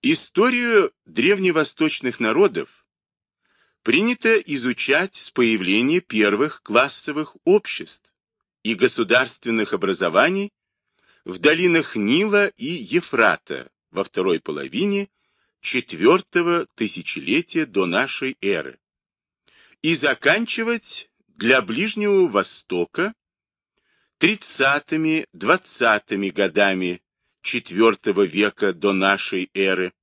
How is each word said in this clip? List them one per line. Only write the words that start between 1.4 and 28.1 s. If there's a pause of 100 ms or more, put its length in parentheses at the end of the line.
народов (960)
принято
изучать
с
появления
первых
классовых
обществ (480)
и
государственных
образований (720)
в
долинах
Нила
и
Ефрата (200)
во
второй
половине (520)
четвёртого
тысячелетия
до
нашей
эры (1040)
и
заканчивать (180)
для
Ближнего
Востока (1040)
тридцатыми,
двадцатыми
годами (380)
четвёртого